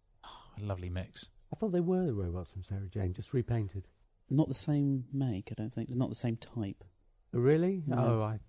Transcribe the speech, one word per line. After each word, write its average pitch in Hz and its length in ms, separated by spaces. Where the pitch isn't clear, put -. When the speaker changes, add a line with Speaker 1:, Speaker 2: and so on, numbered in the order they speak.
Speaker 1:
Oh, - 340
a 104 60
lovely 90 260
mix. - 400
Speaker 2:
I - 20
thought 214 160
they 175 100
were 185 240
the 135 80
robots 90 380
from 95 120
Sarah 95 260
Jane, 95 240
just - 200
repainted. 110 540
Speaker 3:
Not 143 180
the 135 60
same 139 600
make, 123 380
I 113 40
don't 110 180
think. 113 160
Not 123 200
the 110 60
same 117 220
type. - 460
Speaker 2:
Really? 160 540
Speaker 3:
No. 127 120
Speaker 2:
Oh, 120 260
I 110 260